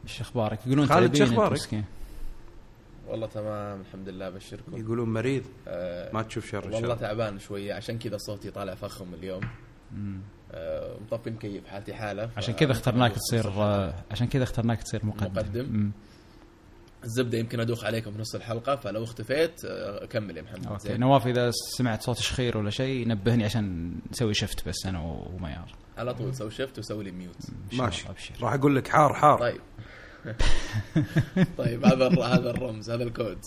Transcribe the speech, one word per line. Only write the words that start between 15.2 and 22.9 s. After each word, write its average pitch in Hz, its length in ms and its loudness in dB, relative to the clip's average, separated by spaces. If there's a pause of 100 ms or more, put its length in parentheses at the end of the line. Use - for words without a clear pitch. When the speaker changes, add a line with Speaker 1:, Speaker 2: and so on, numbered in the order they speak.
Speaker 3:
مقدم؟ 98 340 -2
Speaker 1:
مم. 104 260 0 (1120)
Speaker 3:
الزبدة 117 340 0
يمكن 117 220 -2
أدوخ 117 260 -2
عليكم 110 260 -2
في 104 80 -8
نص 110 160 -8
الحلقة، 117 400 -2
فلو 107 280 -4
اختفيت، 131 640 -2
آه، 95 400 -6
كمل 104 320 -6
يا - 40 -10
محمد. 92 260 -10
Speaker 1:
أوكي. 101 200 -6
Speaker 3:
زين؟ 104 120 -2
Speaker 1:
نواف، 127 280 6
إذا 120 240 2 (260)
سمعت 117 240 2
صوت 120 160 -2
شخير 117 400 0
ولا 104 120 0
شيء، 131 380 0